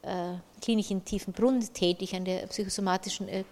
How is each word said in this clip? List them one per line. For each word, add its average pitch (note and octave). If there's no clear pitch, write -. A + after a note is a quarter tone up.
äh, F3+
Klinik A3
in F#3+
Tiefenbrunn A#3+
tätig, F3+
an F#3
der F#3
psychosomatischen, F#3+
äh, F#3+